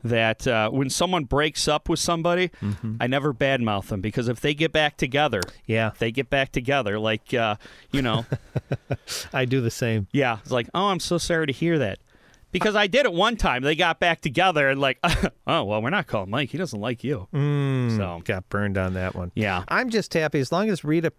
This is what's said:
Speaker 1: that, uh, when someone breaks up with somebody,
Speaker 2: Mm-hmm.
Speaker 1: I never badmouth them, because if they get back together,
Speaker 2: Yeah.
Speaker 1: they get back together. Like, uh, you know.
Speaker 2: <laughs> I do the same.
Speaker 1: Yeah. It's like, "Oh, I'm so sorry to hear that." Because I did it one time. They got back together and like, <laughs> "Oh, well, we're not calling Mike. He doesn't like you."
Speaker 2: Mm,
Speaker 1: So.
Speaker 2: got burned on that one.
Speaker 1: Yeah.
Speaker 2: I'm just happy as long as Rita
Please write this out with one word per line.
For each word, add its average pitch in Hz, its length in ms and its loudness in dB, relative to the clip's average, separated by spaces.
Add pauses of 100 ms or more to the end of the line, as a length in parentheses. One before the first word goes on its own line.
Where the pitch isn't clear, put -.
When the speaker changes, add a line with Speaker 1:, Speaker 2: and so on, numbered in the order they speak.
Speaker 1:
that, 113 440 2
uh, 113 240 2
when 135 180 0
someone 175 360 0
breaks 147 440 0
up 151 220 0
with 160 80 2
somebody, 175 500 2 (140)
Speaker 2:
Mm-hmm. 110 380 -4
Speaker 1:
I 120 60 0
never 127 280 0
badmouth 117 540 0
them, 101 120 -4
because 110 280 -2
if 120 120 -4
they 147 140 0
get 156 180 0
back 151 240 2
together, 139 460 0 (240)
Speaker 2:
Yeah. 110 320 2
Speaker 1:
they 117 120 0
get 123 200 -4
back 135 220 0
together. 123 460 0
Like, 110 360 -2
uh, 110 220 2 (360)
you 143 80 2
know. 113 300 0
Speaker 2:
<laughs> - 1000 -8
I 131 120 0
do 127 160 0
the 113 100 0
same. 110 420 -2
Speaker 1:
Yeah. 127 300 0
It's - 80 -10
like, 120 240 0
"Oh, 190 120 2
I'm 185 140 0
so 170 180 -2
sorry 160 280 0
to 139 60 -2
hear 165 260 0
that." 98 200 -2 (540)
Because 196 240 0
I 208 100 4
did 240 180 4
it 202 80 -8
one 208 240 2
time. 131 260 0
They 147 140 2
got 165 240 2
back 175 200 2
together 156 480 2
and 139 120 0
like, 135 200 0
<laughs> - 460 0
"Oh, 147 180 2
well, 107 180 0
we're 123 80 -2
not 190 160 -2
calling 98 240 -4
Mike. 127 200 -2
He 147 80 -8
doesn't 127 220 -6
like 120 240 -6
you." 117 300 -4
Speaker 2:
Mm, 139 600 0
Speaker 1:
So. 90 280 -4
Speaker 2:
got 95 240 -4
burned 101 300 0
on 92 160 0
that 92 200 -2
one. 90 200 -8
Speaker 1:
Yeah. 98 340 0
Speaker 2:
I'm 226 220 0
just 214 240 -2
happy 156 260 0
as 127 120 -2
long 202 180 0
as 175 140 -4
Rita 160 340 0